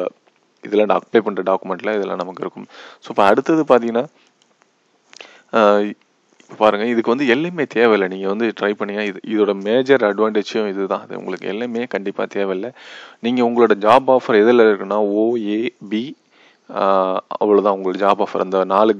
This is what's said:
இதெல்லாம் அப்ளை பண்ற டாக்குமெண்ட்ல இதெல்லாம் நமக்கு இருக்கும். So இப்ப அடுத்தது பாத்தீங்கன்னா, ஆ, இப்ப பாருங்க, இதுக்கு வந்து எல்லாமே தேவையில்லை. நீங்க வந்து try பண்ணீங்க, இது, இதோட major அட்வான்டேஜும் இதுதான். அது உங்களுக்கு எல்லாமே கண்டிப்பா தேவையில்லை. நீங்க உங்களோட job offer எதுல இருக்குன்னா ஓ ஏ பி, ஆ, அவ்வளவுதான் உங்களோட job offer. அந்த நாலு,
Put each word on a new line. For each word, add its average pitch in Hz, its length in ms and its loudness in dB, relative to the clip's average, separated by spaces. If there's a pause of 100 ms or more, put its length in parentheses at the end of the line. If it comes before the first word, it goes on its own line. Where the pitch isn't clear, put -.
(600)
இதெல்லாம் 101 400 0
அப்ளை - 180 2
பண்ற 98 240 -4
டாக்குமெண்ட்ல 95 520 -4
இதெல்லாம் 95 220 -4
நமக்கு 90 240 -10
இருக்கும். 98 240 -12 (340)
So - 100 -20
இப்ப 110 140 0
அடுத்தது 139 400 2
பாத்தீங்கன்னா, 120 420 2 (1500)
ஆ, 104 260 4
இப்ப - 800 -12
பாருங்க, 107 280 2
இதுக்கு 117 240 0
வந்து 135 180 0
எல்லாமே 156 380 0
தேவையில்லை. 110 420 2
நீங்க 95 200 -6
வந்து 107 320 -2
try 101 200 -2
பண்ணீங்க, 101 200 -6
இது, 104 280 -6
இதோட 104 340 0
major 131 400 2
அட்வான்டேஜும் 107 640 -2
இதுதான். 98 340 -4
அது 101 160 -14
உங்களுக்கு 95 300 -10
எல்லாமே 117 360 -6
கண்டிப்பா 98 420 -6
தேவையில்லை. 98 460 -6 (480)
நீங்க 123 240 0
உங்களோட 120 260 4
job 107 380 4
offer 127 280 2
எதுல 117 260 6
இருக்குன்னா 101 320 2
ஓ 107 420 0
ஏ 110 380 -4 (160)
பி, 113 260 -6 (600)
ஆ, 95 520 0
அவ்வளவுதான் 101 520 2
உங்களோட 95 180 -4
job 101 260 2
offer. 95 180 -4
அந்த 95 240 -2
நாலு, 104 340 2